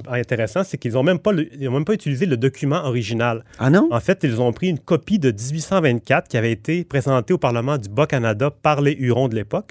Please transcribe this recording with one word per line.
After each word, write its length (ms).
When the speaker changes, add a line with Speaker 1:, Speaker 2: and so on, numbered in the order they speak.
Speaker 1:
intéressant, 560
c'est 120
qu'ils 220
ont 60
même 160
pas 100
le, 180
ils 80
ont 40
même 120
pas 100
utilisé 320
le 100
document 480
original. 600
Speaker 2:
Ah 120
non ? 220
Speaker 1:
En 80
fait, 240
ils 160
ont 120
pris 160
une 100
copie 420
de 100
dix-huit 300
cent 200
vingt-quatre 480
qui 80
avait 140
été 340
présentée 480
au 60
Parlement 400
du 100
Bas-Canada 640
par 300
les 180
Hurons 300
de 80
l'époque. 340